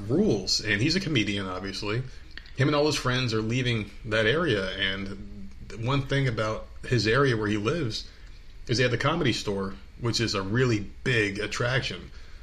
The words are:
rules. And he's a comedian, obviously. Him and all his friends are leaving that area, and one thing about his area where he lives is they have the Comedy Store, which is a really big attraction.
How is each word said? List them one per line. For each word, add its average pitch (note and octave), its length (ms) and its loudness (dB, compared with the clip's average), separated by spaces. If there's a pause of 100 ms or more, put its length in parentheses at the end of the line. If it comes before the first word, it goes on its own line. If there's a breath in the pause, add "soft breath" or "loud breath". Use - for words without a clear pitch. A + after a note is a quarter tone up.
rules. B2 540 2
And G#2+ 200 2
he's D#3 140 4
a G3 40 2
comedian, G#2 460 0
obviously. G2 560 -4 (560 soft breath)
Him C3 100 4
and D3 80 2
all D3 120 4
his D3 80 2
friends B2+ 380 0
are A2 80 2
leaving A#2 500 0 (140)
that A2 200 2
area, A2+ 520 2
and G2 720 -4 (300)
one C3+ 240 0
thing C#3 240 2
about G#2+ 380 0 (220)
his G#2+ 200 4
area B2+ 300 6
where G#2+ 100 0
he G#2+ 100 4
lives A#2 480 0 (600 soft breath)
is A2+ 100 0
they B2+ 60 4
have B2 80 4
the A#2+ 60 2
Comedy D3 360 2
Store, G2 400 -2 (260)
which A#2 200 0
is A2 160 2
a F#2+ 60 0
really A2+ 380 2 (240)
big G#2+ 360 2
attraction. A2+ 720 -2 (340 soft breath)